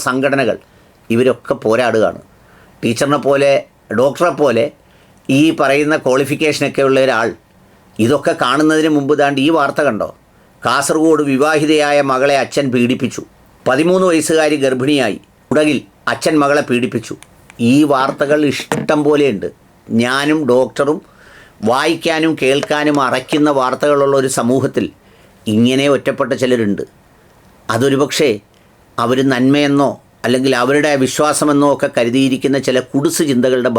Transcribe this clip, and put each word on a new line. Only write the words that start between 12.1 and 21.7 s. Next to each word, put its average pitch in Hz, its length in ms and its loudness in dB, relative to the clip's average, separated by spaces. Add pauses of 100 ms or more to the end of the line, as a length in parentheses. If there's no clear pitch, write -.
മകളെ 139 320 2
അച്ഛൻ 143 300 -4
പീഡിപ്പിച്ചു. 123 500 -2 (420)
പതിമൂന്ന് 175 420 2
വയസ്സുകാരി 156 560 0
ഗർഭിണിയായി. 131 540 0 (340)
ഉടകിൽ 151 260 0 (300)
അച്ഛൻ 120 340 -2
മകളെ 143 280 0
പീഡിപ്പിച്ചു. 120 460 -4 (560)
ഈ 135 40 4 (160)
വാർത്തകൾ 139 480 0 (120)
ഇഷ്ടം 147 560 -4
പോലെയുണ്ട്. 139 400 0 (560)
ഞാനും 143 360 0 (120)
ഡോക്ടറും 135 480 0 (680)
വായിക്കാനും 160 720 0